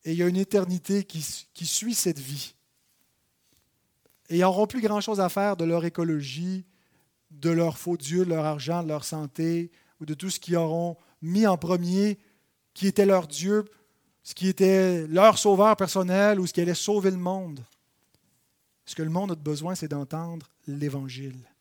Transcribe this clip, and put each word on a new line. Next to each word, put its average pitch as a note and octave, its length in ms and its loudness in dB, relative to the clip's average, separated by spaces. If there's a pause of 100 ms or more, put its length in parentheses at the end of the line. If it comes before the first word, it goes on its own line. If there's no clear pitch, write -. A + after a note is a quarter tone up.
Et D#3+ 80 -6
il E3 60 -2
y F3 60 2
a F3 40 4
une F3+ 80 2
éternité F#3+ 680 0
qui, D#3 200 -8 (280)
qui E3+ 120 -12
suit A3 300 -4
cette D#3+ 240 -2
vie. C3+ 340 -12 (1700)
Et E3 100 -2
ils F3 40 4
n'auront F#3+ 260 4
plus B3 140 -6
grand-chose G#3 400 -2
à F3+ 80 2
faire G3+ 260 0
de E3+ 80 -4
leur E3 220 0
écologie, E3 800 -4 (680)
de D3+ 180 -2
leur E3+ 280 0
faux F3 180 -4
Dieu, E3 300 -2
de F3 40 -6
leur D#3+ 140 0
argent, D3+ 400 -4
de D#3+ 60 -6
leur D3+ 160 -4
santé, E3 680 -4 (300)
ou D#3 40 -12
de D3+ 80 -6
tout F3+ 160 -8
ce - 120 -6
qu'ils E3+ 160 -2
auront E3 400 -2 (240)
mis F#3+ 260 2
en F#3 100 4
premier, F3+ 600 0 (540)
qui G3 140 -2
était G3 180 4
leur F#3+ 200 4
Dieu, F3+ 380 -2 (580)
ce - 140 -16
qui F#3 140 0
était F#3 580 2
leur F#3 300 8
sauveur G#3 400 6
personnel, F#3+ 640 2
ou F3+ 40 0
ce E3+ 60 -6
qui - 80 -2
allait F3 140 0
sauver G3 380 0
le F#3 60 -4
monde. F3+ 460 -6 (1200)
Ce - 100 -14
que D#3+ 80 -6
le D#3 60 -4
monde F#3 220 -2
a E3 40 -4
besoin, D3+ 400 -6
c'est D#3+ 120 -8
d'entendre D#3 640 -8 (180)
l'Évangile. C3+ 720 -8 (220)